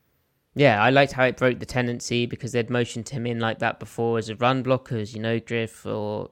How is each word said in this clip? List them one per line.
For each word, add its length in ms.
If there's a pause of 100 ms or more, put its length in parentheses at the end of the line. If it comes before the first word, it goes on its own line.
(540)
yeah, 280
I 80
liked 220
how 120
it 140
broke 220
the 60
tendency 600
because 260
they'd 160
motioned 400
him 180
in 140
like 200
that 200
before 380
as 100
a 80
run 260
blocker, 340
as 180
you 60
know, 200
Griff, 460
or, 460